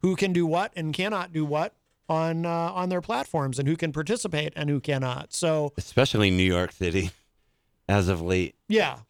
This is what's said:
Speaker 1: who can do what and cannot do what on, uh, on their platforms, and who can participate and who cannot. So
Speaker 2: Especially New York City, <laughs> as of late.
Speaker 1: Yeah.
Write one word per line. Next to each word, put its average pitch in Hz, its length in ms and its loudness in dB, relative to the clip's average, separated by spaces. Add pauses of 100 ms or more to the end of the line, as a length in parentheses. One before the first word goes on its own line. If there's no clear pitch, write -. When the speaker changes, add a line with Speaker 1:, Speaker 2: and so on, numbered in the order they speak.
Speaker 1:
who 185 160 0
can 190 160 0
do 175 120 2
what 170 300 0
and 156 180 -4
cannot 185 380 -4
do 160 140 -2
what 151 300 -2 (340)
on, 165 360 0
uh, 170 40 -2 (240)
on 185 160 -2
their 180 120 0
platforms, 143 580 -2
and 139 80 0
who 160 100 2
can 160 160 -2
participate 151 600 -2
and 147 140 -2
who 143 120 2
cannot. 131 520 -4
So 156 440 0
Speaker 2:
Especially 107 540 2
New 92 120 4
York 90 300 2
City, 90 380 0 (380)
<laughs> - 400 -20
as 98 180 4
of 90 140 0
late. 90 340 0 (120)
Speaker 1:
Yeah. 165 320 0 (100)